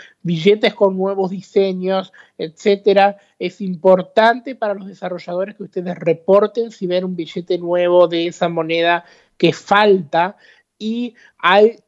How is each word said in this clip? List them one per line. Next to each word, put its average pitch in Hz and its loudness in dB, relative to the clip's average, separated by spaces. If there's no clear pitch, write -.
billetes 202 0
con 190 0
nuevos 196 -4
diseños, 190 -4
etcétera. 196 0
Es - -8
importante 190 0
para 208 -6
los 196 -14
desarrolladores 180 -10
que 208 -16
ustedes 180 -8
reporten 202 2
si 196 -10
ven 180 -2
un 185 -6
billete 175 -6
nuevo 175 4
de 170 -2
esa 175 -4
moneda 165 -2
que 170 2
falta, 196 0
y 226 -8
hay 208 4